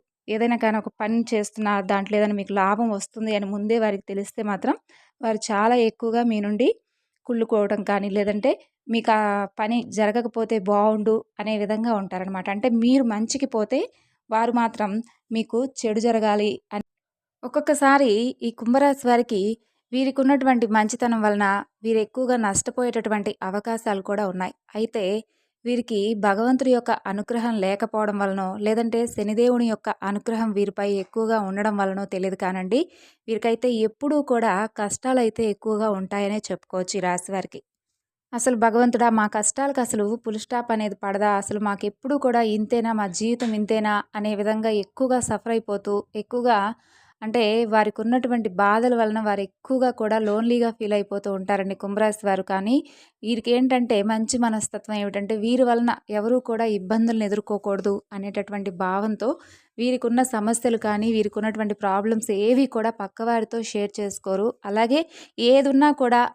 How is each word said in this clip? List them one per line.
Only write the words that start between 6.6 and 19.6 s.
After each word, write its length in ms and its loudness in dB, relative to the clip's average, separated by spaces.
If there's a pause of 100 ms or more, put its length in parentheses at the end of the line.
కుళ్ళుకోవడం 560 0
కానీ, 280 -2
లేదంటే 400 0 (380)
మీకు 240 0
ఆ 80 4 (360)
పని 200 -2 (140)
జరగకపోతే 760 0
బాగుండు 520 2 (200)
అనే 220 -6
విధంగా 360 -2
ఉంటారనమాట. 560 -6
అంటే 240 0
మీరు 300 4
మంచికి 420 -2
పోతే 340 -2 (500)
వారు 220 0
మాత్రం 380 0 (400)
మీకు 280 -2 (160)
చెడు 260 -2
జరగాలి 500 2 (180)
అని. 160 -8 (580)
ఒక్కొక్కసారి 680 4 (320)
ఈ 80 -4
కుంభరాశి 560 2
వారికి 340 2 (520)